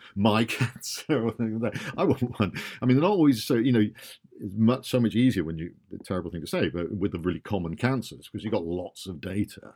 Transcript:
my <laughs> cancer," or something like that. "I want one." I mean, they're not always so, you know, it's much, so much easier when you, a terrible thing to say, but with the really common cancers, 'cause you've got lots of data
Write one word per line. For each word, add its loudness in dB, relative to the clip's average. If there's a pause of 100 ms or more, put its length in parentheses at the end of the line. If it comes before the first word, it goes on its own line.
(140)
my 4
<laughs> -6
cancer," -2
or 0
something -4
like -2
that. -10
"I 0
want 0
one." 2 (300)
I -6
mean, 6
they're 4
not 2
always 6
so, 0
you 4
know, 6 (500)
it's -10
much, 4
so 4
much 2
easier 4
when -6
you, -8 (260)
a -16
terrible -4
thing -8
to -10
say, 0
but -4
with -2
the -4
really -2
common -4
cancers, -4
'cause -10
you've -4
got -2
lots -8
of -10
data -8